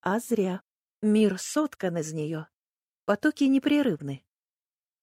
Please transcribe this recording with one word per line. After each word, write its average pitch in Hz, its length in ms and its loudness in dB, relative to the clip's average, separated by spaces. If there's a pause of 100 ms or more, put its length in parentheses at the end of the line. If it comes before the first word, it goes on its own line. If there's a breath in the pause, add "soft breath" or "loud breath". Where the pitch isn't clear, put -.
А 190 160 0
зря. 196 440 -2 (380)
Мир 214 380 2
соткан 196 600 -4
из 156 140 -6
неё. 156 340 -6 (580)
Потоки 285 400 0
непрерывны. 269 800 0 (800)